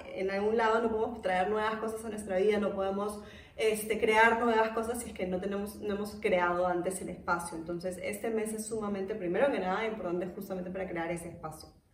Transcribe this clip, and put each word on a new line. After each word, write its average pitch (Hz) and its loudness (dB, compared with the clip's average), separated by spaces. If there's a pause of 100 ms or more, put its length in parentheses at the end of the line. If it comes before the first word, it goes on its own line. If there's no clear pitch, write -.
(140)
en 190 -2
algún 208 2
lado, 226 4
no 233 2
podemos 226 -2
traer 185 2
nuevas 214 0
cosas 220 -4
a 226 -8
nuestra 208 -4
vida, 208 6
no 196 2
podemos, 196 -2 (320)
este, 214 2
crear 226 6
nuevas 220 6
cosas 233 -2
si - -10
es - -10
que 190 -2
no 180 0
tenemos, 202 -4
no 208 -2
hemos 208 -4
creado 180 2
antes 180 0
el 165 -6
espacio. 175 -4
Entonces, 175 -6
este 208 -4
mes 220 -2
es 214 -6
sumamente, 202 -4
primero 196 2
que 220 0
nada, 190 0
importante 180 -2
justamente 185 -6
para 190 -6
crear 165 -4
ese 175 -6
espacio, 160 -12 (240)